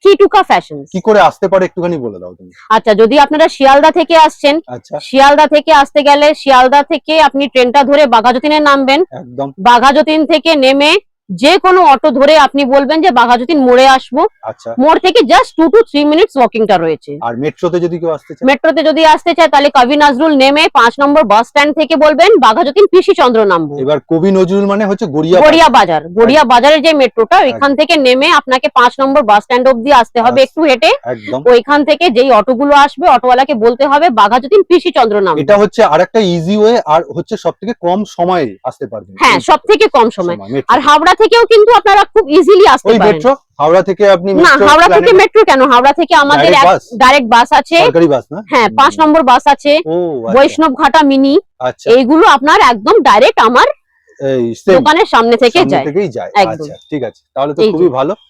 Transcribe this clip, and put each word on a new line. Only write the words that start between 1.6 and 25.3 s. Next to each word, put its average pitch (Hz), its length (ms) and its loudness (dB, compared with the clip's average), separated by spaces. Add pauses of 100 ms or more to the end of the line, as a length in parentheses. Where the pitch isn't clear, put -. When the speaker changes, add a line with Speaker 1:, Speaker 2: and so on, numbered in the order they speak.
Speaker 2:
একটুখানি 175 320 -8
বলে 110 220 -12
দাও 90 140 -18
তুমি। 90 180 -20 (180)
Speaker 1:
আচ্ছা, 220 240 0
যদি 226 260 2
আপনারা 302 280 0
শিয়ালদা 277 440 2
থেকে 330 260 -2
আসছেন, 311 500 0
Speaker 2:
আচ্ছা। 240 320 -14
Speaker 1:
শিয়ালদা 285 480 2
থেকে 302 260 0
আসতে 285 300 0
গেলে 294 320 2
শিয়ালদা 262 480 2
থেকে 311 380 -4
আপনি 277 260 -2
ট্রেনটা 254 360 0
ধরে 285 220 2
বাঘাযতীনে 254 540 0
নামবেন। 277 520 0
Speaker 2:
একদম। 139 480 -12
Speaker 1:
বাঘাযতীন 269 680 0
থেকে 320 300 -2
নেমে 277 420 0 (340)
যে 269 260 0
কোনো 370 240 2
অটো 294 300 2
ধরে 277 260 2
আপনি 277 280 0
বলবেন 277 360 -2
যে 359 100 0
বাঘাযতীন 240 480 0
মোড়ে 254 280 2
আসবো। 269 400 0 (160)
Speaker 2:
আচ্ছা। 226 360 -14
Speaker 1:
মোড় 311 200 2
থেকে 359 200 0
just 311 380 0
two 320 160 0
to 440 80 4
three 294 240 -2
minutes 311 300 0
ওয়াকিংটা 220 420 -2
রয়েছে। 156 440 -6
Speaker 2:
আর 117 160 -8
মেট্রোতে 160 420 -6
যদি 170 200 -6
কেউ 165 100 -6
আসতে 156 240 -10
চায়? 247 140 -10
Speaker 1:
মেট্রোতে 285 360 -2
যদি 311 220 0
আসতে 311 280 0
চায়, 330 140 0
তাহলে 285 220 0
কবি 269 280 0
নজরুল 294 380 0
নেমে 277 380 2
পাঁচ 240 260 0
নম্বর 285 240 0
বাস 214 240 0
স্ট্যান্ড 285 280 -2
থেকে 311 200 -2
বলবেন 302 320 2 (120)
বাঘাযতীন 285 480 0
পিসি 370 260 0
চন্দ্র 240 320 0
নামবো। 160 340 -4
Speaker 2:
এবার 139 200 -2
কবি 165 320 -2
নজরুল 190 340 0
মানে 202 200 -2
হচ্ছে 196 200 -6
গড়িয়া 156 360 -2